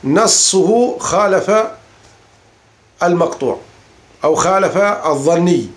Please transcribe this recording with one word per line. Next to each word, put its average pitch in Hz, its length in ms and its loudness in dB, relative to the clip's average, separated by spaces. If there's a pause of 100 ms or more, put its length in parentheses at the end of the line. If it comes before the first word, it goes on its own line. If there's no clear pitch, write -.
نصه 190 920 2
خالف 190 520 0 (1500)
المقطوع 170 560 -2 (640)
أو 156 100 2
خالف 190 420 0
الظني 165 1000 0